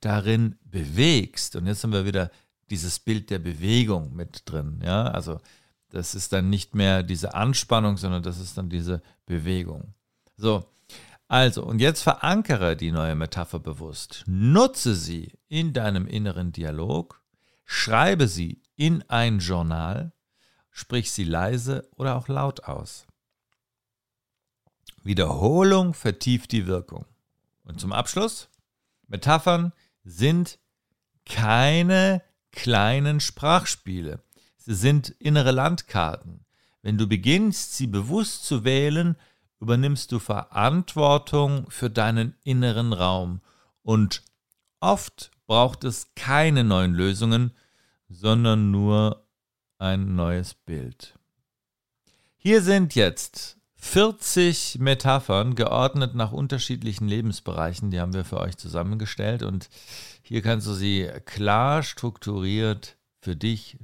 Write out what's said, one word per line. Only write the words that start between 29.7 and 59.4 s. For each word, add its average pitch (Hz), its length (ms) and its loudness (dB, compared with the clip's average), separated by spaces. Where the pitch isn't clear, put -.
sind 139 540 0
keine 170 1000 4
kleinen 127 680 2
Sprachspiele. 95 1040 -2
Sie - 160 -6
sind 135 360 4
innere 147 320 4
Landkarten. 107 920 -2
Wenn 107 160 0
du 110 80 2
beginnst, 131 720 0
sie 135 80 -2
bewusst 123 600 -4
zu 123 180 -2
wählen, 147 520 2
übernimmst 127 520 0
du 120 80 -2
Verantwortung 143 1500 0
für - 200 -4
deinen 113 540 0
inneren 120 500 0
Raum. 92 480 0
Und 110 400 2
oft - 520 -2
braucht 120 360 2
es - 320 -8
keine 143 480 2
neuen 92 300 4
Lösungen, 113 580 2
sondern 107 640 2
nur 104 560 2
ein 95 380 -2
neues 87 380 -2
Bild. - 640 -12
Hier 214 260 6
sind 185 340 4
jetzt - 640 0
vierzig - 1040 2
Metaphern, 127 760 2
geordnet 120 600 0
nach 110 180 -2
unterschiedlichen 120 720 -4
Lebensbereichen. 95 840 -4
Die 90 100 -2
haben 90 120 -2
wir 92 120 -4
für 90 140 -6
euch 87 180 -6
zusammengestellt 107 840 -6